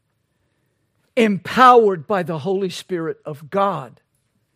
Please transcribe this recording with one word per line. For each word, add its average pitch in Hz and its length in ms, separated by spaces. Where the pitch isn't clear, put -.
empowered 220 920
by 190 180
the 160 160
Holy 190 300
Spirit 165 560
of 151 240
God, 165 520